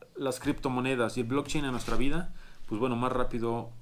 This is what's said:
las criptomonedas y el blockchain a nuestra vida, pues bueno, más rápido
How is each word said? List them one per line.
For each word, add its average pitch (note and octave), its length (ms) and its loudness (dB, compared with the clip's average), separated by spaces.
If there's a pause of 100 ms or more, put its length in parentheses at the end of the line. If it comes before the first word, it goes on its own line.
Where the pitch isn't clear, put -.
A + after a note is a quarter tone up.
(160)
las C3 240 -2
criptomonedas B2+ 760 0
y B2+ 40 0
el A#2 60 0
blockchain C#3+ 400 0
a C3 40 -2
nuestra A2+ 260 0
vida, C#3+ 380 4 (320)
pues G#2+ 140 -2
bueno, B2+ 160 2
más B2+ 160 0
rápido A#2 580 0 (120)